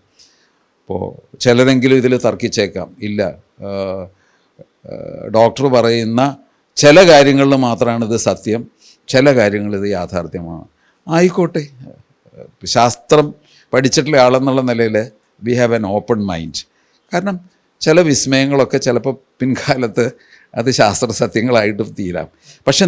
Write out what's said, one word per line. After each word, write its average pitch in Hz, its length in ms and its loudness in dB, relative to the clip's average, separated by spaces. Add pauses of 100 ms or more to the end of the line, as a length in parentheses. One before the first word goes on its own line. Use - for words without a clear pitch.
(800)
ഇപ്പോൾ 92 220 -10 (420)
ചിലരെങ്കിലും 127 560 4
ഇതിൽ 123 140 2 (120)
തർക്കിച്ചേക്കാം, 98 640 -4 (180)
ഇല്ല, 104 140 -4 (460)
ആ, 101 40 -12 (1200)
ആ, - 20 -14 (440)
ഡോക്ടർ 117 300 2 (100)
പറയുന്ന 117 440 0 (600)
ചില 147 160 8 (120)
കാര്യങ്ങളിൽ 139 460 6 (100)
മാത്രമാണ് 117 420 -4
ഇത് 113 100 -2 (100)
സത്യം, 107 320 -4 (520)
ചില 139 260 4
കാര്യങ്ങൾ 104 400 0
ഇത് 101 80 -6 (100)
യാഥാർത്ഥ്യമാണ്. 85 680 -10 (520)
ആയിക്കോട്ടെ, 175 460 -4 (1120)
ശാസ്ത്രം 120 540 2 (460)
പഠിച്ചിട്ടുള്ള 135 520 0
ആളെന്നുള്ള 131 440 0
നിലയിൽ 113 280 -2 (480)
we 120 140 -2
have 117 180 2
an 107 80 -6 (120)
open 107 220 -4 (100)
mind. 82 260 -8 (560)
കാരണം 185 240 -4 (500)
ചില 156 120 2 (120)
വിസ്മയങ്ങളൊക്കെ 135 760 0
ചിലപ്പോൾ 123 280 -2 (260)
പിൻകാലത്ത് 127 680 -2 (540)
അത് 117 100 -2 (100)
ശാസ്ത്ര 110 300 2 (120)
സത്യങ്ങളായിട്ട് 110 600 0 (160)
തീരാം. 87 280 -8 (400)
പക്ഷെ 139 200 2